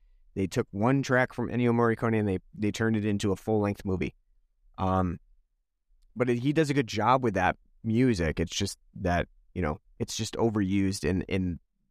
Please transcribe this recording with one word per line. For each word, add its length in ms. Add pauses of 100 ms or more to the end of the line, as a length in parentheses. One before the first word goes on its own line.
(340)
they 120
took 240
one 320
track 300
from 160
Ennio 240
Morricone 460
and 100
they, 100 (160)
they 160
turned 260
it 80
into 280
a 40
full-length 480
movie. 300 (640)
Um, 400 (960)
but 160
it, 80
he 140
does 180
a 40
good 120
job 360
with 120
that 220 (280)
music. 560
It's 140
just 240 (220)
that, 280 (260)
you 80
know, 180 (180)
it's 180
just 180
overused 720
in, 180
in 360 (320)